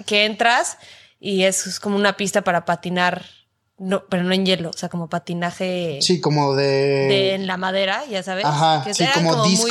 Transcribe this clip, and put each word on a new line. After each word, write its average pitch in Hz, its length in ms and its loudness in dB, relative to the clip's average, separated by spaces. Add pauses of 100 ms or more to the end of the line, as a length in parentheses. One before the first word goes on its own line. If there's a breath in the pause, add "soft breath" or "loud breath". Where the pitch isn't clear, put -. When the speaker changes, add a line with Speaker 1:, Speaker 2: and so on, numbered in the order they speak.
Speaker 1:
que 208 180 2
entras 233 540 0 (400 loud breath)
y 190 240 -2
es, 190 240 0
es 185 140 -10
como 202 160 -2
una 202 200 2
pista 202 280 -2
para 170 200 0
patinar, 180 600 -2 (520)
no, 190 320 -2
pero 180 140 0
no 180 100 0
en 190 140 2
hielo, 170 240 0
o - 20 -14
sea, - 160 -8
como 170 200 -6
patinaje 175 920 -4
Speaker 2:
Sí, 170 200 2
como 147 340 2
de 139 80 2 (460)
Speaker 1:
de 190 260 2
en 190 140 -4
la 185 80 -4
madera, 190 520 -2
ya 196 140 -6
sabes, 190 220 -4
Speaker 2:
Ajá, 156 400 2
Speaker 1:
que 208 100 -6
Speaker 2:
sí, - 80 0
Speaker 1:
era 269 120 2
Speaker 2:
como 165 180 2
Speaker 1:
como - 160 2
Speaker 2:
disco. 208 220 2